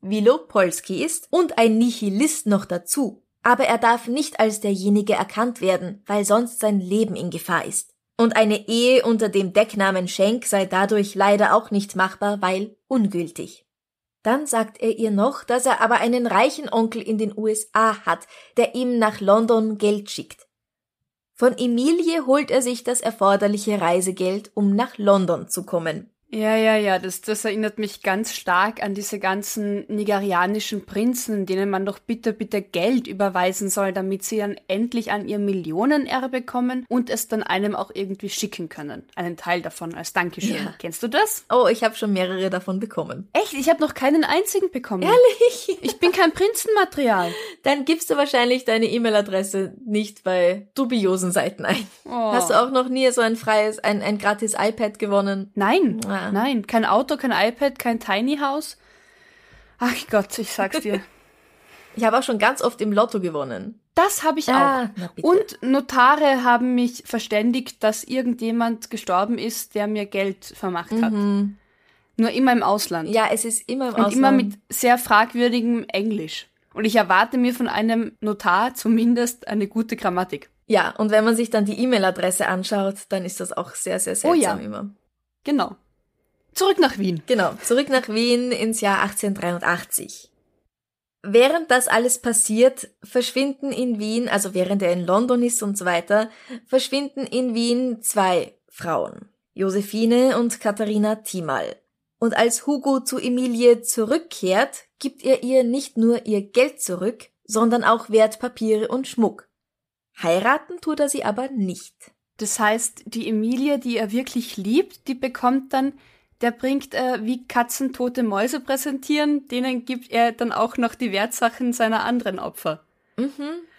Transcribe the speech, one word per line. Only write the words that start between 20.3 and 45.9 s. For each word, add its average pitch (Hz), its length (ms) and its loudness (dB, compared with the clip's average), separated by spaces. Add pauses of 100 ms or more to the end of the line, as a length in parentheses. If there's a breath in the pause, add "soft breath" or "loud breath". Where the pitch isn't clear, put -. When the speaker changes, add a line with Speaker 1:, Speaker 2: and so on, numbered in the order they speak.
Speaker 1:
Von 247 240 2
Emilie 302 680 0
holt 269 260 2
er 262 100 4
sich 240 220 -4
das 247 160 -2
erforderliche 202 800 0
Reisegeld, 185 760 0
um 202 220 2
nach 240 220 -2
London 196 500 2
zu - 160 -8
kommen. 160 440 -6 (260)
Speaker 2:
Ja, 220 220 0
ja, 220 200 4
ja, 202 220 2
das, 185 220 -8
das 214 240 -4
erinnert 214 320 -2
mich 214 260 -6
ganz 202 300 -2
stark 190 500 0
an 196 120 -4
diese 202 240 -8
ganzen 202 720 -4
nigerianischen 202 960 -2
Prinzen, 220 580 -2
denen 190 240 0
man 196 160 -2
doch 196 140 -6
bitte, 233 340 -4
bitte 208 300 -6
Geld 226 440 0
überweisen 190 640 -2
soll, 196 240 -2
damit 190 320 -4
sie 220 140 -4
dann 202 180 -4 (100)
endlich 226 460 -2
an 208 160 -4
ihr 208 100 -4
Millionenerbe 247 1000 -2
kommen 247 480 -4
und 240 220 -2
es 220 180 -6
dann 214 140 -2
einem 202 340 -2
auch - 160 -6
irgendwie 196 380 -8
schicken 180 400 -8
können. - 340 -14 (100)
Einen 175 220 -6
Teil 175 240 -2
davon 165 340 -10
als - 200 -12
Dankeschön. 180 420 -2
Speaker 1:
Ja. - 220 -8
Speaker 2:
Kennst - 240 -12
du 240 60 -2
das? 381 440 0
Speaker 1:
Oh, 247 180 6
ich 226 140 0
hab 220 140 -2
schon 208 160 -2
mehrere 185 340 -2
davon 190 320 -4
bekommen. 175 540 -8
Speaker 2:
Echt? 415 180 0
Ich 277 160 -2
hab 330 100 4
noch 311 140 0
keinen 285 320 2
einzigen 381 460 0
bekommen. 214 320 -6
Speaker 1:
Ehrlich? 453 800 6
Speaker 2:
Ich - 160 -4